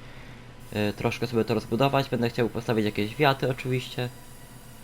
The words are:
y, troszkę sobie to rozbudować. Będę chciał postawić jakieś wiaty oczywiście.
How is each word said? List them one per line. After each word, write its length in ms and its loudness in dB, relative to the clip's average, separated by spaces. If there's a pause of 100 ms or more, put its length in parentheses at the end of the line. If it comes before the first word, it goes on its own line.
(760)
y, 160 2
troszkę 340 -2
sobie 180 4
to 100 2
rozbudować. 540 2
Będę 220 2
chciał 180 2
postawić 360 2
jakieś 320 -2
wiaty 340 4
oczywiście. 580 -2 (760)